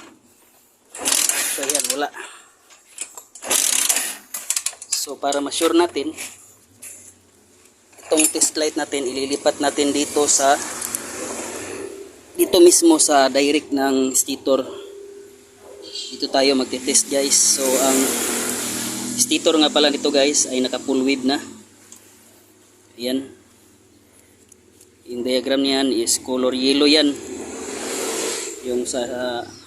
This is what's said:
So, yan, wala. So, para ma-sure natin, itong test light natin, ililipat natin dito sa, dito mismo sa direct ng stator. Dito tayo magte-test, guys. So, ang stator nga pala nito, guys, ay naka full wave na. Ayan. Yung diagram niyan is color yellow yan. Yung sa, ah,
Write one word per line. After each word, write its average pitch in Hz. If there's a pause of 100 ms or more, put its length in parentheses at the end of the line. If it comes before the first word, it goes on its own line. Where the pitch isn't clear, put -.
(1600)
So, 139
yan, 151 (140)
wala. 143 (2750)
So, -
para 143
ma-sure 156
natin, 160 (1900)
itong 156
test -
light 151
natin, 143
ililipat 135
natin 143
dito 143
sa, 139 (1800)
dito 180
mismo 170
sa 139
direct 143
ng 135
stator. 135 (1500)
Dito 139
tayo 135
magte-test, 131
guys. 139
So, 135
ang 131 (1200)
stator 160
nga 151
pala 147
nito, 143
guys, 139
ay 127
naka 127
full 131
wave 131
na. 139 (1600)
Ayan. 127 (1800)
Yung 123
diagram 127
niyan 139
is 117
color 127
yellow 135
yan. 147 (1500)
Yung 123
sa, 123
ah, 123 (240)